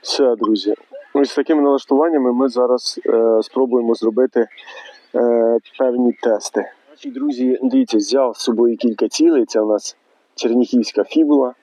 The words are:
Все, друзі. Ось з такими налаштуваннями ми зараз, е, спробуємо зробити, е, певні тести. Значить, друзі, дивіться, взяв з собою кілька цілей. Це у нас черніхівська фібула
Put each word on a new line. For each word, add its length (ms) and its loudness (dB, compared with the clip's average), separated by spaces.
Все, 340 0
друзі. 380 -2
Ось 180 0
з 40 -14
такими 280 0
налаштуваннями 720 2
ми 160 0
зараз, 580 -2
е, 360 2
спробуємо 520 0
зробити, 520 0
е, 440 2
певні 340 0
тести. 600 -4
Значить, 240 -16
друзі, 500 -2
дивіться, 340 0
взяв 400 0
з 40 -18
собою 360 0
кілька 320 -2
цілей. 360 2
Це 160 -2
у 60 0
нас 300 -4
черніхівська 680 0
фібула 580 0